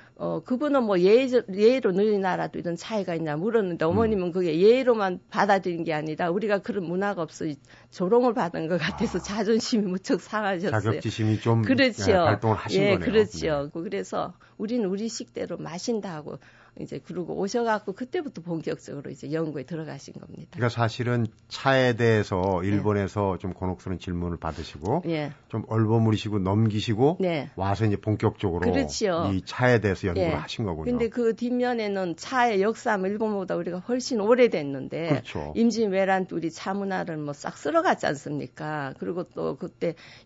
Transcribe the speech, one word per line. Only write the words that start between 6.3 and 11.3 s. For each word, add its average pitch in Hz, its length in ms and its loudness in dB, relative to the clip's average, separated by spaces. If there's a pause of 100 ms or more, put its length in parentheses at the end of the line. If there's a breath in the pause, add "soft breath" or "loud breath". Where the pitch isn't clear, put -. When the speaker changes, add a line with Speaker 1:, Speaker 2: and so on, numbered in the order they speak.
Speaker 1:
우리가 202 320 0
그런 190 220 -4
문화가 185 360 -2
없어 160 240 -8
이 147 100 -4 (360 loud breath)
조롱을 233 420 2
받은 165 340 -2
것 175 140 2
같아서 185 380 -2
Speaker 2:
아. - 20 -12
Speaker 1:
자존심이 214 640 0
무척 185 360 -2
상하셨어요. 196 500 -2 (100)
Speaker 2:
자격지심이 107 600 0